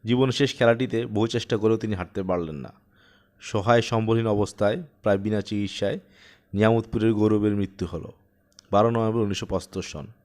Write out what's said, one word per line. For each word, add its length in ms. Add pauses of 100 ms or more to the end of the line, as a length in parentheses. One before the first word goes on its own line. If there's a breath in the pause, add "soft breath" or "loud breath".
জীবনের 260
শেষ 240
খেলাটিতে 500
বহু 220
চেষ্টা 300
করেও 200
তিনি 180
হারতে 280
পারলেন 320
না। 180 (680 soft breath)
সহায় 420
সম্বলহীন 460
অবস্থায় 560 (180)
প্রায় 160
বিনা 240
চিকিৎসায় 580 (540 soft breath)
নিয়ামতপুরের 600
গৌরবের 420
মৃত্যু 320
হলো 240 (600)
বারো 180
নভেম্বর 320
উনিশশো 240
পঁচাত্তর 360
সন 260 (180)